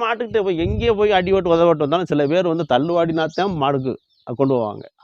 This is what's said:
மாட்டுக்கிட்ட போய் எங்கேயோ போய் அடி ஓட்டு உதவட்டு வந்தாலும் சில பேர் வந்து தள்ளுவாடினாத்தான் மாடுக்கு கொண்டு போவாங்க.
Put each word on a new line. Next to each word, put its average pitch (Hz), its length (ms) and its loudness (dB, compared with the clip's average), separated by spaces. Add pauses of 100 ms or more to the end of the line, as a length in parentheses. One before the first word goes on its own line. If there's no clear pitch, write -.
மாட்டுக்கிட்ட 226 420 -2
போய் 180 200 -2
எங்கேயோ 214 300 0
போய் 208 180 2
அடி 185 200 2
ஓட்டு 185 220 2
உதவட்டு 165 320 4
வந்தாலும் 165 260 -2
சில 147 160 2
பேர் 175 240 0
வந்து 165 180 -2
தள்ளுவாடினாத்தான் 165 920 0
மாடுக்கு 135 300 0 (480)
கொண்டு 139 140 2
போவாங்க. 107 300 -4 (200)